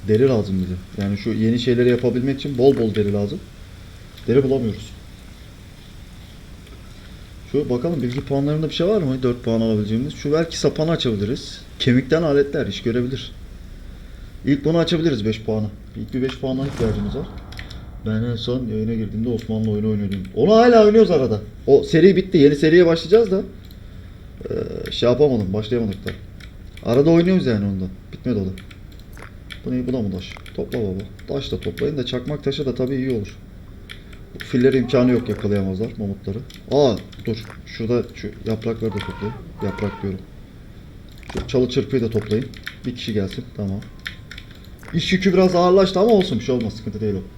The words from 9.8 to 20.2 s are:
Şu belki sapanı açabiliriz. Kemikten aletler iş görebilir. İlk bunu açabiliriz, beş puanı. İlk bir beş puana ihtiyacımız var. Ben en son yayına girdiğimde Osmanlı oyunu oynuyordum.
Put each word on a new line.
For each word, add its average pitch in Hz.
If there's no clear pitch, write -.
Şu 147
belki 165
sapanı 156
açabiliriz. 113
Kemikten 131
aletler 143
iş -
görebilir. 123
İlk 143
bunu 165
açabiliriz, 156
beş 110
puanı. 107
İlk 113
bir 127
beş 131
puana 135
ihtiyacımız 101
var. 160
Ben 110
en 120
son 123
yayına 110
girdiğimde 113
Osmanlı 110
oyunu 104
oynuyordum. 101